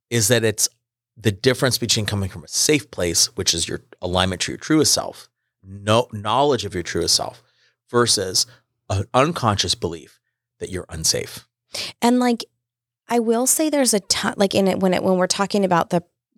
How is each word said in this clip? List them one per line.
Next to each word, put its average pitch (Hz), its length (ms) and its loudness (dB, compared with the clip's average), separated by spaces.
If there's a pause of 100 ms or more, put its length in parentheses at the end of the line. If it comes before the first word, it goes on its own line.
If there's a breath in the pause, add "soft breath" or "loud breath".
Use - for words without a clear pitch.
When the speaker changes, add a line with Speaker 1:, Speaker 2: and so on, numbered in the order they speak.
Speaker 1:
is 117 180 2
that 117 160 4
it's 110 260 0 (460)
the 113 160 0
difference 127 460 0
between 110 280 -2
coming 98 240 -4
from 82 140 -14
a - 40 -20
safe - 440 0
place, - 440 -2
which - 180 -2
is 85 140 -2
your 76 140 -8 (200)
alignment 90 400 0
to - 100 -4
your - 80 -10
truest 151 340 2
self, - 360 -6 (340)
no, 101 480 0
knowledge 113 540 0
of 95 100 -8
your 87 80 -4
truest 82 320 -2
self, - 260 -6 (480)
versus 107 560 0 (440 soft breath)
an 101 240 0
unconscious 123 600 0
belief 82 460 -8 (400)
that 85 100 -10
you're 90 200 -8
unsafe. - 580 -4 (540 loud breath)
Speaker 2:
And, 247 180 4
like, 247 260 0 (640)
I 240 100 0
will 233 280 0
say 311 220 0
there's 277 260 2
a 196 60 0
ton, - 360 -2
like, 196 160 2
in 196 140 4
it, - 120 0
when 185 140 2
it, - 100 0
when 185 140 2
we're 180 100 2
talking 196 380 0
about 170 240 2
the 170 140 0 (340)